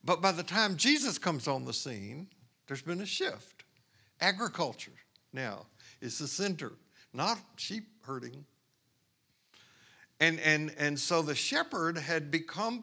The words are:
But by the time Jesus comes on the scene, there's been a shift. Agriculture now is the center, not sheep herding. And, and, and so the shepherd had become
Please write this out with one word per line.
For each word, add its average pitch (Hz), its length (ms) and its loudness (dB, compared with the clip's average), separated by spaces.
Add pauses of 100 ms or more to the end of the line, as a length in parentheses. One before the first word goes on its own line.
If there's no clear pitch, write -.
But 170 180 4
by 190 100 6
the 165 100 -2
time 196 340 2
Jesus 262 420 4
comes 151 300 0
on 131 160 0
the 127 80 -6
scene, 120 560 -8 (400)
there's 135 140 -6
been 175 180 -4
a 208 60 -6
shift. - 580 -6 (560)
Agriculture 185 720 0 (400)
now 113 340 -6 (340)
is 123 180 -8
the 147 100 -6
center, 175 440 -4 (400)
not 196 260 0 (180)
sheep 214 320 -8 (140)
herding. 131 420 -10 (1800)
And, 160 200 6
and, 156 380 4
and 147 200 2
so 165 240 2
the 147 120 0
shepherd 185 600 0
had 151 340 -2
become 208 520 -2